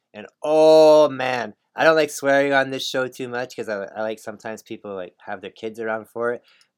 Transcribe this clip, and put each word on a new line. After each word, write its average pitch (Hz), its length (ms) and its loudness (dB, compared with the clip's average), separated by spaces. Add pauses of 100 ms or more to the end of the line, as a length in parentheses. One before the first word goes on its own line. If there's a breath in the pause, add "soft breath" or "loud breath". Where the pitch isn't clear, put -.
(140 soft breath)
And, 107 120 -18 (160)
oh, 156 680 6
man, 127 440 -6 (220)
I 127 80 -2
don't 160 140 4
like 151 120 0
swearing 139 440 0
on 135 160 0
this 131 180 -8
show 127 220 -6
too 127 180 -12
much 123 300 -10
'cause 110 100 -10
I, 101 160 -6
I 101 180 -12
like 110 180 -6
sometimes 110 440 -14
people, 104 320 -14
like, 90 240 -14
have 101 220 -14
their 98 100 -14
kids 110 300 -14
around 110 260 -8
for 117 240 -6
it. 120 120 -10 (340 soft breath)